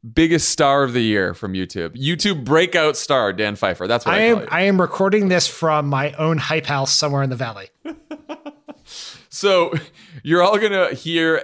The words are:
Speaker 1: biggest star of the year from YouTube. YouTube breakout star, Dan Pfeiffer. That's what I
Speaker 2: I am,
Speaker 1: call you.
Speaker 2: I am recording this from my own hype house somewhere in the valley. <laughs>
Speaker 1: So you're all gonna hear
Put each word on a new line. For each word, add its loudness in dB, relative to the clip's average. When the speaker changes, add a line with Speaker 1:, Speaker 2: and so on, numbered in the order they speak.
Speaker 1:
biggest 2
star 2
of -2
the 0
year 2
from -8
YouTube. -6
YouTube -2
breakout 2
star, 0
Dan -2
Pfeiffer. -2
That's 0
what 2
I 2
Speaker 2:
I 2
am, 4
Speaker 1:
call -4
you. -12
Speaker 2:
I 0
am 4
recording 0
this 2
from -2
my -2
own 0
hype -4
house -2
somewhere 0
in -2
the -4
valley. -10
<laughs> -12
Speaker 1:
So 2
you're 2
all 4
gonna 0
hear 0